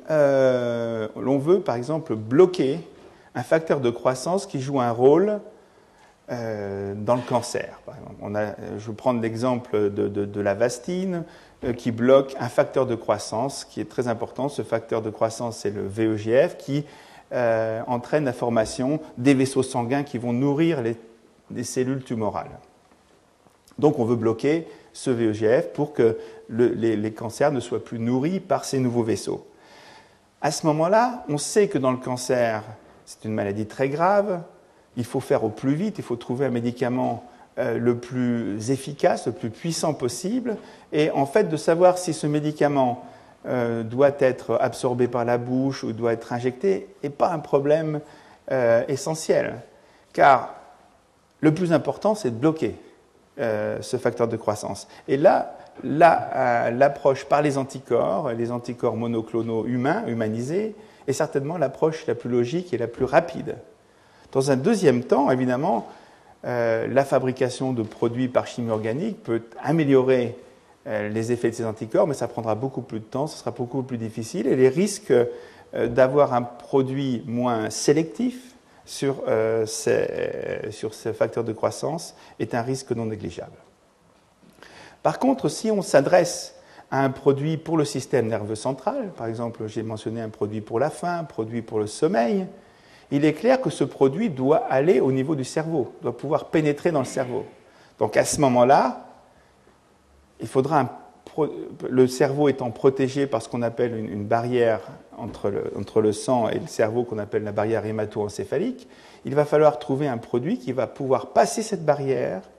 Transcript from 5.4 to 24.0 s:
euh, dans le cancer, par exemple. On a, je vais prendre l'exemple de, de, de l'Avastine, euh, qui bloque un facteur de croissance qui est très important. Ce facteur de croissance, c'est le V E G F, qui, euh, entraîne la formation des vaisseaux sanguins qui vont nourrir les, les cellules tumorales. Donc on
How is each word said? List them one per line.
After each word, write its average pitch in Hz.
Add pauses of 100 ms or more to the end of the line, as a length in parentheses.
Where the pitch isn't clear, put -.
euh, 101
dans 107
le 127
cancer, -
par -
exemple. -
On 104
a, 107 (280)
je 107
vais -
prendre 120
l'exemple 113
de, 101
de, 101
de 104
l'Avastine, 151 (400)
euh, 127
qui 120
bloque 131
un 123
facteur 143
de 117
croissance 113
qui -
est 107
très 123
important. 123
Ce -
facteur 113
de 110
croissance, 113
c'est -
le 101
V 104
E 110
G 113
F, 180
qui, 143 (480)
euh, 113
entraîne 127
la 120
formation 123 (160)
des 123
vaisseaux 131
sanguins 123
qui 139
vont 120
nourrir 143
les, 113 (540)
les 113
cellules 131
tumorales. 107 (1200)
Donc 147
on 120